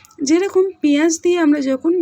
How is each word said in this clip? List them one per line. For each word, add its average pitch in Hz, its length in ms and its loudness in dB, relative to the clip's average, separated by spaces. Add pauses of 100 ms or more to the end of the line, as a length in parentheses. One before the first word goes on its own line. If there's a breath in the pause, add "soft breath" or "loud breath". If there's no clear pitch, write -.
(200 loud breath)
যেরকম 370 460 0 (140)
পেঁয়াজ 302 420 2
দিয়ে 349 180 0
আমরা 294 220 2
যখন 269 400 -2